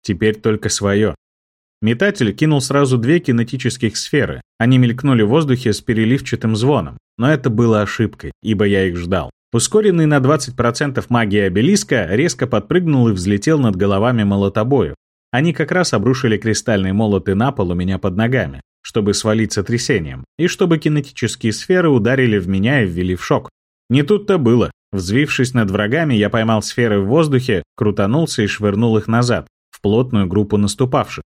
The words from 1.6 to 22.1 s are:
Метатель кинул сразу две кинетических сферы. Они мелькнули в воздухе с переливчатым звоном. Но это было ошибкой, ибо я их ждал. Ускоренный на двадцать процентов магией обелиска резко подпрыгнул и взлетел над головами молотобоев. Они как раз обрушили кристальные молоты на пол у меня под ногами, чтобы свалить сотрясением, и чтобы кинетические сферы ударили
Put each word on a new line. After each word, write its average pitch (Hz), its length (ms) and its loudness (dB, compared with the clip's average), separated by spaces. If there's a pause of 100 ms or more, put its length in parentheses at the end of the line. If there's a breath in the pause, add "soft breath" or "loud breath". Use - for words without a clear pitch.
Метатель 120 520 0
кинул 156 280 0
сразу 135 360 0
две 143 220 2
кинетических 117 800 -2
сферы. 101 440 -2 (160)
Они 123 200 4
мелькнули 123 460 2
в 104 60 2
воздухе 127 440 2
с - 80 -6
переливчатым 113 760 0
звоном. 104 420 0 (200)
Но 127 140 2
это 131 180 0
было 110 320 4
ошибкой, 98 500 -4 (100)
ибо 104 240 -2
я 95 220 2
их 87 100 -4
ждал. 87 320 -4 (220)
Ускоренный 175 540 2
на 147 140 2
двадцать 131 360 0
процентов 120 540 -2
магией 104 360 2
обелиска 113 640 0
резко 127 380 0
подпрыгнул 135 640 2
и - 20 2
взлетел 101 480 0
над 110 160 2
головами 101 480 0
молотобоев. 98 720 0 (360)
Они 151 220 0
как 156 180 -4
раз 180 220 0
обрушили 120 440 2
кристальные 101 560 0
молоты 101 420 0
на 123 160 0
пол 90 200 -2
у 87 40 -2
меня 90 240 -2
под 92 160 -4
ногами, 107 460 -2 (200)
чтобы 104 320 -2
свалить 110 400 0
сотрясением, 101 720 -4 (120)
и 170 100 0
чтобы 170 300 0
кинетические 139 760 -2
сферы 180 360 0
ударили 120 480 2